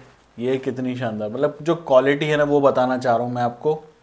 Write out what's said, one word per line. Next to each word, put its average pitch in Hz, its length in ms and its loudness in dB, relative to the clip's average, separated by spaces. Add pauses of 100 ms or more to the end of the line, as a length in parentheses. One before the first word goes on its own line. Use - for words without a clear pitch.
(380)
ये 127 200 -2
कितनी 127 380 -6
शानदार, 107 340 -6
मतलब 143 320 -2
जो 165 140 0
quality 143 500 2
है 151 100 0
ना, 147 80 2
वो 143 160 2
बताना 127 380 2
चाह 123 180 0
रहा 120 100 -2
हूँ 123 80 -6
मैं 123 80 -4
आपको। 131 320 -2 (280)